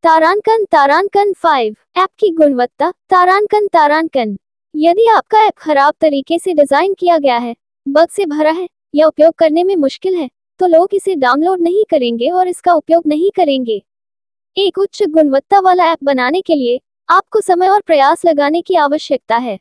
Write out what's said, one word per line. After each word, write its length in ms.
तारांकन, 600
तारांकन 680
फ़ाइव, 440
ऐप 120
की 120
गुणवत्ता। 600
तारांकन, 760
तारांकन, 720
यदि 300
आपका 400
ऐप 100
खराब 440
तरीके 380
से 160
डिजाइन 400
किया 240
गया 180
है, 200
बग 200
से 180
भरा 240
है 180
या 120
उपयोग 280
करने 300
में 120
मुश्किल 380
है, 160
तो 80
लोग 260
इसे 220
डाउनलोड 460
नहीं 300
करेंगे 380
और 200
इसका 240
उपयोग 340
नहीं 240
करेंगे। 520
एक 220
उच्च 240
गुणवत्ता 580
वाला 320
ऐप 120
बनाने 360
के 140
लिए 260
आपको 320
समय 280
और 120
प्रयास 440
लगाने 380
की 120
आवश्यकता 640
है। 240